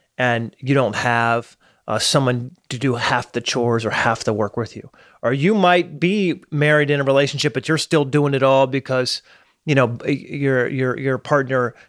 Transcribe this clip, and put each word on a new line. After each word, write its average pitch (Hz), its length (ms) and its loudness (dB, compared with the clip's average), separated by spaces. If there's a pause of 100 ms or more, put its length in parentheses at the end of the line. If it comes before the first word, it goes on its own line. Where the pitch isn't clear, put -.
(160)
and 117 420 -2
you 135 160 0
don't 117 220 2
have, 117 600 0 (320)
uh, 110 100 0
someone 127 580 0 (120)
to 123 100 -10
do 127 160 -2
half 120 380 -4
the 120 80 -4
chores 117 440 0
or 104 60 -2
half - 320 -2
the 113 100 0
work 104 240 -2
with 113 200 -8
you. - 120 -16 (340)
Or 120 100 0
you 170 240 2
might 180 420 2
be 180 420 0 (120)
married 147 360 2
in 143 120 2
a 135 40 0
relationship, 139 480 0
but - 140 -6
you're 151 120 0
still 151 260 0
doing 143 280 0
it 135 120 0
all 135 240 6
because, 131 540 -2 (420)
you 151 100 2
know, 120 320 2
your, 135 600 0
your, 131 300 -2
your 131 200 -2
partner 131 560 0 (140)